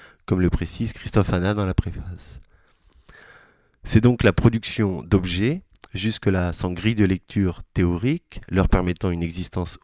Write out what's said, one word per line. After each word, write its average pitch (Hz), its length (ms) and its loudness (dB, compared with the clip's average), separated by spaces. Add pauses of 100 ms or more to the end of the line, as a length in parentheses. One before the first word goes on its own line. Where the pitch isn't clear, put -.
(240)
comme 95 160 0
le 90 100 4
précise - 440 -2
Christophe - 380 0
Hanna 92 200 0
dans 104 140 -2
la 92 80 -2
préface. - 680 -6 (1400)
C'est - 160 4
donc 120 220 4
la 101 100 6
production 107 680 2
d'objets, 95 600 0 (300)
jusque-là 95 640 -2
sans 92 180 -4
grille 98 220 -2
de 104 100 2
lecture 95 580 -2 (120)
théorique, 92 720 -2
leur 95 200 2
permettant 90 420 0
une 85 120 -2
existence 85 600 -6